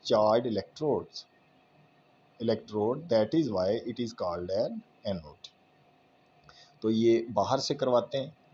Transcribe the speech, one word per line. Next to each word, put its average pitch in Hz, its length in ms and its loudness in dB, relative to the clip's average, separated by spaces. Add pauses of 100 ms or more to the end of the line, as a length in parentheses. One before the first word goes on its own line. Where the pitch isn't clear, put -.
(120)
charged 110 360 4
electrodes, 107 800 -4 (1160)
electrode, 110 580 -2 (120)
that 110 220 4
is 156 160 2
why 98 360 0
it 120 120 -8
is 113 140 -6 (100)
called 87 260 -4 (120)
an 156 100 -2 (360)
anode। 80 420 -10 (1300)
तो 110 80 0
ये 113 420 4
बाहर 104 280 0
से 143 160 -4
करवाते 127 420 0
हैं 135 200 -8 (160)